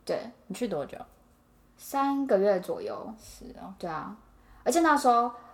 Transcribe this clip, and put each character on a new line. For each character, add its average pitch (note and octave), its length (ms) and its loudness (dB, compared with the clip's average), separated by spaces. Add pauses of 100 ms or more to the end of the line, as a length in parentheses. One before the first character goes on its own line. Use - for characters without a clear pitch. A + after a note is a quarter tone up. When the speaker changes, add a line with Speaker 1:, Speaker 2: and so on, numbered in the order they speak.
Speaker 1:
对。 - 160 -4 (260)
Speaker 2:
你 F#3 80 -10
去 A#3+ 140 -4
多 D3+ 180 -4
久？ - 100 -16 (800)
Speaker 1:
三 C#4 480 -2
个 G#3+ 140 4
月 F#3+ 220 2
左 - 200 -6
右。 - 380 -10
Speaker 2:
是 - 280 -20 (140)
哦。 G3 160 -16
Speaker 1:
对 F3 140 -10
啊。 D#3+ 260 -10 (460)
而 - 80 2
且 D#4+ 80 2
那 D#4+ 180 6
时 C4+ 120 4
候 A#3+ 200 6 (240)